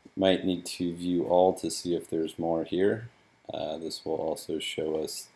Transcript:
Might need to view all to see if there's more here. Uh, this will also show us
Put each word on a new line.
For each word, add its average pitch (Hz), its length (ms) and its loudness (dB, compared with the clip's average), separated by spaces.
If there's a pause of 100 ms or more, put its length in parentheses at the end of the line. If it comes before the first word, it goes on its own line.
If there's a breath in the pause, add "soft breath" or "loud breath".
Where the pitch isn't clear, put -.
(160)
Might 95 280 4
need 90 220 0
to 87 280 -2
view 87 300 0
all 90 300 6
to 82 160 -4
see 87 260 -2
if - 140 -6
there's 80 280 -2
more 82 260 0
here. 104 440 0 (440)
Uh, 78 260 -4
this 80 260 -10
will 80 120 -2
also 80 420 -4
show 78 440 -2
us - 340 -8